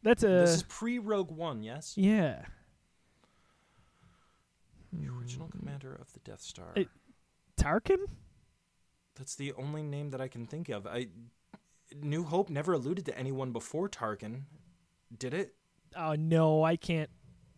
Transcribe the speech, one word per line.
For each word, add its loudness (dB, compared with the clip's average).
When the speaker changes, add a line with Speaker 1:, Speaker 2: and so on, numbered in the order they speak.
Speaker 1:
that's 4
a 8
Speaker 2:
This 8
is 2
pre-Rogue -2
One, -6
yes? -10
Speaker 1:
Yeah. 4
Speaker 2:
The -6
original -10
Speaker 1:
Hmm. -14
Speaker 2:
commander -10
of -18
the -20
Death -16
Star. -14
Speaker 1:
It, 0
Tarkin? 4
Speaker 2:
That's -12
the -6
only -6
name -6
that -6
I -4
can -10
think -8
of. -6
I, -6
New -2
Hope 0
never 0
alluded -2
to -6
anyone -4
before -4
Tarkin, -6
did -6
it? -4
Speaker 1:
Oh, -2
no, 6
I 4
can't -2